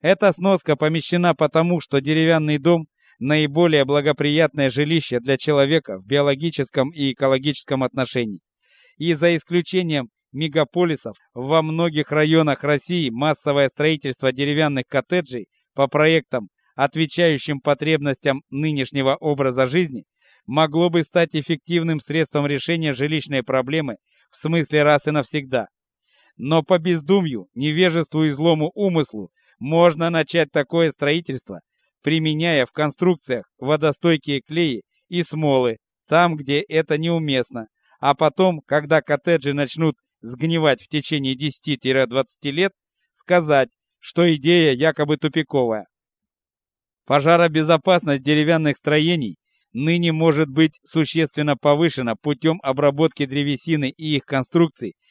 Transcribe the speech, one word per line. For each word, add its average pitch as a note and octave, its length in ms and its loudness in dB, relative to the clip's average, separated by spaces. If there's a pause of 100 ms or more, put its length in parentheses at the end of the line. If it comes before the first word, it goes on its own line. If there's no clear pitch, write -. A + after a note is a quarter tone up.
Эта F#3+ 300 2
сноска F3+ 440 0
помещена E3 580 0
потому, D#3+ 480 0
что - 180 -2
деревянный D#3 600 2
дом E3 260 2 (320)
наиболее D3+ 680 2
благоприятное D3 840 0
жилище D3 500 -2
для C3 180 0
человека C#3 600 0
в F#2+ 80 -18
биологическом C#3+ 880 -2
и C#3 220 -4
экологическом C3+ 680 -2
отношении. A#2+ 600 -4 (560)
И E3 160 0
за E3+ 220 2
исключением E3 760 -2 (240)
мегаполисов, D3+ 800 -2 (180)
во C#3 280 0
многих D#3 500 -2
районах D3+ 540 2
России D3 440 -2
массовое C#3 600 0
строительство C#3+ 640 -2
деревянных C#3+ 540 -2
коттеджей C3 600 -4 (260)
по C3+ 140 0
проектам, D3+ 640 0 (260)
отвечающим D3+ 840 -2
потребностям C#3+ 880 0
нынешнего C#3 680 -2
образа C3+ 500 0
жизни, C#3 380 -2 (420)
могло D#3 440 0
бы E3 140 0
стать E3+ 320 0
эффективным D#3+ 680 -2
средством D3 440 -2
решения D3 480 -2
жилищной C#3+ 500 -4
проблемы C3 520 -2 (340)
в - 80 -20
смысле D3+ 460 0
раз D3 240 2
и D3+ 40 -2
навсегда. C3 560 -4 (680)
Но D#3 280 0
по F3+ 160 2
бездумью, D#3+ 760 0
невежеству D#3 680 0
и D3+ 60 0
злому D#3 440 0
умыслу D#3+ 540 -2 (280)
можно E3 520 2
начать D#3+ 420 -2
такое E3 400 0
строительство, C#3+ 680 -4 (420)
применяя D#3 640 0
в - 80 -20
конструкциях D3+ 720 -2 (120)
водостойкие D3 840 0
клеи D3+ 420 -4 (240)
и F3 160 -4
смолы C3+ 540 0 (300)
там, E3+ 280 2
где C#3+ 240 -2
это D#3 380 -2
неуместно, D3+ 680 -4 (320)
а C#3 160 2
потом, E3 520 0
когда D3 340 0
коттеджи C#3+ 520 -2
начнут D3 420 -2 (260)
сгнивать C#3+ 600 0
в - 80 -20
течение C#3 460 -4
десяти-двадцати C3+ 1160 -4
лет, F3+ 220 -2 (400)
сказать, D3+ 560 0 (300)
что E3+ 360 2
идея D#3 380 4
якобы D3+ 440 0
тупиковая. C3 720 -2 (1200)
Пожаробезопасность D#3 1160 2
деревянных D3+ 540 2
строений D3+ 600 0 (360)
ныне E3 380 0
может D#3 380 2
быть D#3 340 2
существенно D3+ 720 -2
повышена D3 600 0
путем D#3 460 -2
обработки C#3+ 640 0
древесины C#3+ 640 -2
и D3+ 280 -4
их - 80 -4
конструкций C#3 680 -4 (140)